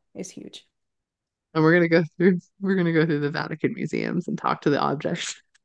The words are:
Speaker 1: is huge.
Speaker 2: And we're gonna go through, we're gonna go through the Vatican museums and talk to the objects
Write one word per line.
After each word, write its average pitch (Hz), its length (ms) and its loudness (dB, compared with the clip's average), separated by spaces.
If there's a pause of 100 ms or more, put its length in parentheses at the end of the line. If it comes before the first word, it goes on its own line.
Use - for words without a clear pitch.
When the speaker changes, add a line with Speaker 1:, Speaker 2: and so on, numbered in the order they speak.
(140)
Speaker 1:
is - 160 -12
huge. - 360 -18 (880)
Speaker 2:
And 160 80 2
we're 160 120 6
gonna 175 140 4
go 165 140 4 (140)
through, 180 220 4 (200)
we're 196 160 -2
gonna 170 200 0
go 160 100 4
through 151 160 0
the 147 100 -2
Vatican - 440 -4
museums 147 540 -4
and 165 100 -4
talk - 240 -2
to 151 80 0
the 139 100 0
objects 143 600 -4 (240)